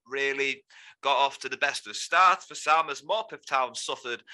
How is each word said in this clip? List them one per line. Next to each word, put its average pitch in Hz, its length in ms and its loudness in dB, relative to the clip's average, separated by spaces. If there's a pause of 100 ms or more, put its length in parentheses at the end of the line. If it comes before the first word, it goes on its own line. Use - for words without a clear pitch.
really 139 600 -2 (360)
got 139 160 2
off 135 220 2
to 135 100 -8
the 127 80 -8
best 139 300 -2
of 104 100 -12
starts 180 500 4
for 151 100 -16
Sam, 156 340 2
as 139 120 -8
Morpeth 180 440 -6
Town 131 300 0
suffered 123 440 -6 (140)